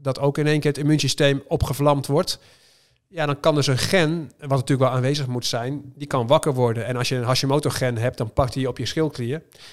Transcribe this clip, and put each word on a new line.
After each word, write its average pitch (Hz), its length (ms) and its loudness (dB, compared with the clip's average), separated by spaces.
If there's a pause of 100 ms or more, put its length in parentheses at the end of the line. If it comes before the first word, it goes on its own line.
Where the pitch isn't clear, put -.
dat 135 180 -4
ook 139 180 0
in 151 100 0
één 151 120 2
keer 147 120 0
het 135 80 -6
immuunsysteem 143 680 2
opgevlamd 143 600 0
wordt. 147 320 0 (720)
Ja, 160 140 -4
dan 143 140 -2
kan 156 160 4
dus 143 120 2
een 131 100 2
gen, 160 640 2
wat 143 100 -12
natuurlijk 135 300 0
wel 131 100 4
aanwezig 131 380 0
moet 123 180 -4
zijn, 131 360 -4 (140)
die 143 120 -12
kan 123 200 -2
wakker 147 260 4
worden. 117 320 0
En 123 100 -4
als 123 140 -2
je 131 60 0
een 123 80 -2
Hashimoto-gen 131 760 0
hebt, 113 200 -2
dan 113 160 -6
pakt 131 200 0
die 131 140 -2
op 120 100 -6
je 117 80 -6
schildklier. 151 580 -4 (300)